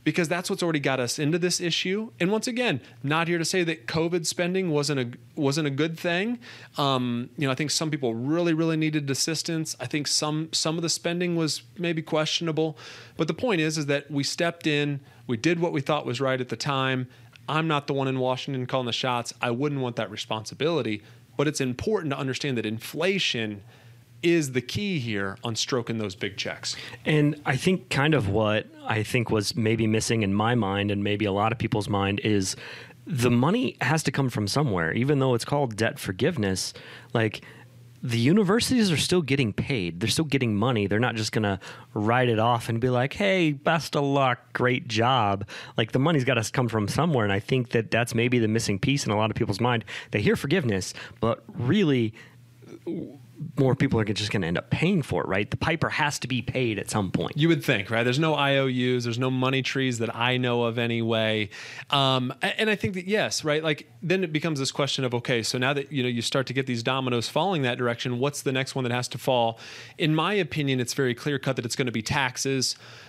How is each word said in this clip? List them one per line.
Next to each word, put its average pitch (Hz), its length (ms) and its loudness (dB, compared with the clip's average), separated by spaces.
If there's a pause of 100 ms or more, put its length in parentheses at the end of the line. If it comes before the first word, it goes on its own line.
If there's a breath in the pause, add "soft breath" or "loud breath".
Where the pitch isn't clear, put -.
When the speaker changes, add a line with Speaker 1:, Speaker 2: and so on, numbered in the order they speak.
Speaker 1:
Because 156 220 2
that's 175 200 -2
what's 190 140 -4
already 165 160 2
got 135 220 2
us 120 180 -2
into 151 180 2
this 175 240 0
issue. 185 600 -2
And 180 100 2
once 214 160 0
again, 226 340 0 (220 loud breath)
not 156 240 2
here 170 120 0
to 165 60 -2
say 180 200 0
that 165 240 -4
covid 170 360 0
spending 180 460 0
wasn't 147 300 2
a, 120 180 -4 (160)
wasn't 147 320 0
a 139 40 -2
good 156 280 -2
thing. 190 400 0 (400 loud breath)
Um, 123 580 0
you 139 120 0
know, - 20 2
I 131 60 0
think 151 160 -2
some 160 180 0
people 131 240 -2
really, 160 400 0
really 165 220 2
needed 156 340 0
assistance. 160 720 -2
I 123 60 -6
think 147 200 -4
some, 151 460 -2
some 160 240 0
of 170 60 -4
the 165 60 -2
spending 175 460 -2
was 160 280 -2 (140)
maybe 170 260 -2
questionable. 156 760 -2 (380 loud breath)
But 160 100 0
the 165 80 0
point 202 260 0
is, 156 180 0
is 147 80 -2
that 143 220 0
we 143 140 0
stepped 170 460 -2
in, 147 320 0 (260 loud breath)
we 123 100 0
did 160 220 2
what 165 140 0
we 156 80 -2
thought 147 260 0
was 123 140 -4
right 131 200 2
at 123 100 -6
the 147 60 -6
time. 131 520 0 (400 loud breath)
I'm 156 180 0
not 147 220 0
the 151 40 0
one 135 140 0
in 131 140 -2
Washington 127 460 -2
calling 127 200 -2
the 117 60 -4
shots. 123 500 -2
I 123 80 0
wouldn't 139 300 -2
want 123 160 -4
that 107 160 -4
responsibility. 110 880 -4 (340 loud breath)
But 143 120 0
it's 147 120 -2
important 143 520 -2
to 139 60 -4
understand 135 400 -4
that 110 60 -2
inflation 113 1000 -2 (580 loud breath)
is 170 300 2
the 123 100 0
key 202 360 -4
here 101 460 -2
on 117 100 -4
stroking 117 440 -2
those 101 180 -6
big - 220 -6
checks. - 360 -6 (300 loud breath)
Speaker 2:
And 151 400 4
I 147 100 0
think - 360 0
kind 147 240 4
of 107 160 2
what 107 360 2 (180)
I 110 180 0
think 113 280 0
was 107 240 0
maybe 113 320 2
missing 110 360 2
in 98 120 0
my 107 200 2
mind 101 360 0
and 101 140 -2
maybe 104 220 0
a 98 60 2
lot 104 200 2
of 117 60 -6
people's 107 300 -2
mind 98 360 2
is 101 320 0 (500 loud breath)
the 127 240 2
money 165 520 2
has 151 220 0
to 147 60 -2
come 135 200 0
from 107 180 -2
somewhere, 98 460 2
even 135 240 2
though 131 160 2
it's 113 100 -2
called 139 320 -2
debt 110 220 -2
forgiveness. 101 720 -2 (400 loud breath)
Like, 110 300 0 (600 loud breath)
the 117 160 -2
universities 202 720 4
are 156 60 2
still 180 260 2
getting 131 300 0
paid. 87 480 -4
They're 110 80 0
still - 160 0
getting 127 320 0
money. 110 300 2
They're 98 120 2
not 120 160 2
just 110 160 -4
gonna 104 300 0 (320 loud breath)
write 117 380 2
it 110 80 2
off 117 320 2
and 113 100 -2
be 127 80 2
like, 127 240 0
"Hey, 190 400 2
best 143 420 0
of 151 80 2
luck, 139 520 2
great 123 340 2
job." 110 580 2 (300 loud breath)
Like, 117 160 0
the 135 60 2
money's 143 260 4
gotta 120 260 0
come 127 180 2
from 107 200 0
somewhere. 139 360 2
And 101 80 2
I 98 80 2
think 127 300 0
that 117 200 0
that's 117 240 2
maybe 123 240 2
the 110 100 4
missing 107 300 0
piece 139 260 0
in 113 80 0
a 101 40 2
lot 107 140 2
of 101 60 -6
people's 101 240 -2
mind. 117 240 2 (260 loud breath)
They 104 120 0
hear 214 140 4
forgiveness, 127 580 -2 (260 loud breath)
but - 240 0 (100)
really, 131 600 2 (1400 loud breath)
more 131 160 6
people 123 260 2
are 110 40 2
just 104 260 -2
gonna 98 160 0
end 85 100 0
up - 140 -6
paying 165 320 2
for 87 200 -2
it, - 60 -4
right? 98 220 0
The - 80 -2
piper 160 320 0
has 147 300 0
to 143 80 -6
be 123 120 -2
paid 117 380 0
at - 100 -4
some 98 220 0
point. - 260 0
Speaker 1:
You 151 120 4
would 156 140 4
think, 104 280 0
right? 117 120 2
There's 123 160 2
no 160 160 4
I 139 220 2
O 135 100 4
Us, 123 380 2
there's 120 140 -2
no 127 120 2
money 131 300 2
trees 131 380 0
that 113 180 -2
I 123 220 2
know 120 260 2
of 117 140 0
anyway. 113 720 0 (400 loud breath)
Um, 131 420 2 (100)
a-, 196 160 0
and 220 120 2
I 208 60 2
think 202 180 -4
that, 180 120 -8
yes, 180 380 0
right? 151 180 0
Like, 156 280 -4 (120)
then 185 220 0
it 156 80 -4
becomes 156 260 -2
this 135 140 -2
question 135 320 -2
of, 123 100 -2
okay, 120 280 0
so 117 160 -4
now 127 160 2
that, 139 180 -6
you 139 100 0
know, 123 60 0
you 120 140 -2
start 135 240 0
to 131 80 -6
get 131 120 -2
these 120 160 -2
dominoes 127 460 0
falling 170 340 0
that 123 140 0
direction, 123 420 -2
what's 135 220 -2
the 139 120 -2
next 131 220 -2
one 135 100 -2
that 120 80 -2
has 123 160 -2
to 135 100 -10
fall? 117 400 2 (400 loud breath)
In 156 160 2
my 160 180 2
opinion, 147 480 0
it's 117 140 -4
very 127 200 2
clear 143 240 -2
cut 135 180 -2
that 120 100 -2
it's 110 100 -6
gonna 123 160 -2
be 107 100 -2
taxes. 135 720 -2 (340 loud breath)